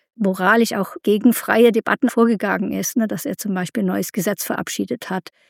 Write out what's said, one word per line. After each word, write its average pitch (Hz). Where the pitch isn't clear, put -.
moralisch 202
auch 202
gegen 214
freie 226
Debatten 220
vorgegangen 208
ist, 185
ne? 226
Dass 202
er 190
zum 202
Beispiel 185
ein 190
neues 190
Gesetz 202
verabschiedet -
hat 185